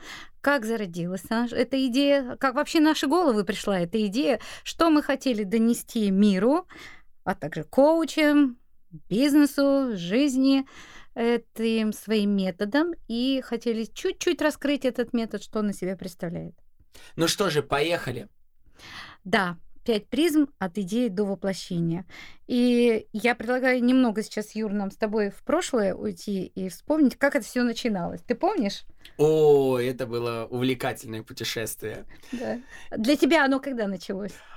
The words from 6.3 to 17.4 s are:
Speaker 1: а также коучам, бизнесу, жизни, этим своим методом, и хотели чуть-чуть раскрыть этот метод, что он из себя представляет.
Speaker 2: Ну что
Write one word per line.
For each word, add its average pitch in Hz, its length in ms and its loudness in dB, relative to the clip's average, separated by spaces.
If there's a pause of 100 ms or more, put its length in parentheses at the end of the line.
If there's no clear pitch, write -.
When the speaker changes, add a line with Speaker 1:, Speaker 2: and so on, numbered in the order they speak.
Speaker 1:
а 190 100 -2
также 156 300 -8
коучам, 294 920 4 (520)
бизнесу, 277 880 4
жизни, 262 720 2 (500)
этим 226 760 0
своим 202 440 0
методом, 208 560 0 (160)
и 254 360 0
хотели 226 480 -4
чуть-чуть - 480 -2
раскрыть 294 440 0
этот 240 280 -4
метод, 220 300 -4
что - 160 -8
он 208 120 -2
из 196 80 -6
себя 185 180 -4
представляет. 170 580 -10 (640)
Speaker 2:
Ну 160 100 2
что 180 240 0